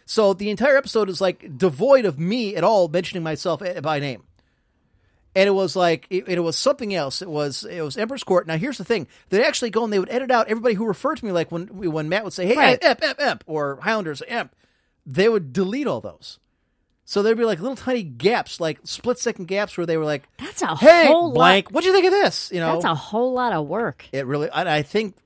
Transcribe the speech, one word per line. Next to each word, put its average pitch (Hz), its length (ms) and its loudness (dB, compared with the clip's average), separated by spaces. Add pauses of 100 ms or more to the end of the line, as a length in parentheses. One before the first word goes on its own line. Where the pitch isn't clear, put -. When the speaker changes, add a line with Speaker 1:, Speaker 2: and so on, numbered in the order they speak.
Speaker 1:
so 208 300 2
the 202 160 -4
entire 262 260 2
episode 226 320 0
is, 175 120 -6
like, 180 360 -4
devoid 196 480 4
of 143 140 -2
me 202 380 -2
at 160 80 0
all 190 240 4
mentioning 170 340 -4
myself, 160 400 -4
eh, 180 180 -8
by 151 200 -2
name. 131 240 -8 (1120)
And 190 120 4
it 202 60 2
was, 190 240 0
like, 170 340 0
it, 185 180 -4
it 175 120 0
was 165 180 -2
something 254 360 -2
else. 147 280 -4
It 185 80 -12
was, 147 340 -4
it 180 180 -10
was 143 140 -8
Empress 233 280 -6
Court. 180 220 2
Now, 160 120 -4
here's 247 200 -6
the 190 60 -10
thing. 190 220 -2 (240)
They'd 202 140 2
actually 254 260 -2
go 220 140 0
and 214 80 -4
they 202 60 2
would 185 120 -2
edit 247 200 -4
out 233 180 4
everybody 226 260 0
who 220 120 -4
referred 269 320 -2
to - 60 -12
me, 202 80 -4
like, 165 180 -2
when, 170 180 -8
when 160 400 -6
Matt 202 160 -2
would 196 100 -10
say, 180 120 -4
"Hey, 240 100 4
Speaker 2:
Right. 262 280 6
Speaker 1:
Emp, 285 180 4
Emp, 277 180 -4
Emp," 269 260 -2
or 147 360 -4
Highlander 190 320 -2
say, 156 120 -12
"Emp," 220 280 -6 (520)
they 170 220 2
would 180 240 0
delete 202 340 -2
all 131 160 -2
those. - 360 -18 (680)
So - 180 -2
there'd 220 160 2
be, 233 60 0
like, 202 160 -2
little 247 160 -6
tiny 247 260 -4
gaps, 170 580 -2
like, 160 240 -4
split-second 226 640 -6
gaps 190 300 -4
where 175 100 -4
they 165 100 0
were 156 80 -2
like, 147 240 -4 (100)
Speaker 2:
That's 349 240 -8
a 165 140 -2
Speaker 1:
"Hey, 320 300 10
Speaker 2:
whole 339 220 6
lot. 247 60 -6
Speaker 1:
blank, 180 360 6
what'd 320 160 0
you 370 80 4
think 370 120 6
of 370 60 4
this?" 381 400 0
You 180 80 -4
know? 160 140 0
Speaker 2:
That's 170 100 -4
a 170 100 2
whole 233 380 -4
lot 247 220 -2
of 156 120 -2
work. 185 460 -6
Speaker 1:
It 135 140 -4
really, 147 240 -2
and 175 180 -2
I 151 140 0
think 208 440 -4